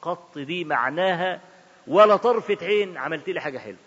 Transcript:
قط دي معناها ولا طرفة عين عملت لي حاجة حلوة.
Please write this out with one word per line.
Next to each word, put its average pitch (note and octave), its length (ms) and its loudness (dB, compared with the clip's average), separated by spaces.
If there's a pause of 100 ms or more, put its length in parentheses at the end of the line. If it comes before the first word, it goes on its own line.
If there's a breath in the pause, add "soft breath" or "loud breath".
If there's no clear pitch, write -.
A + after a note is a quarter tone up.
قط E3+ 360 -10
دي D#3+ 260 -8
معناها E3 760 -2 (460 loud breath)
ولا G#3 280 8
طرفة A3 460 0
عين F#3+ 360 0
عملت D3+ 320 -6
لي F3 120 -4
حاجة C#3+ 160 -8
حلوة. G#2+ 300 -14